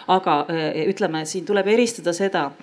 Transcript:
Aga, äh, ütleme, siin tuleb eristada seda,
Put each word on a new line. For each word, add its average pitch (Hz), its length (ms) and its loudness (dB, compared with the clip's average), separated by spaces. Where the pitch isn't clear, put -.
Aga, 185 260 2
äh, 160 300 -2
ütleme, 160 340 -2
siin 165 240 -8
tuleb 202 200 0
eristada 220 440 2
seda, 185 300 0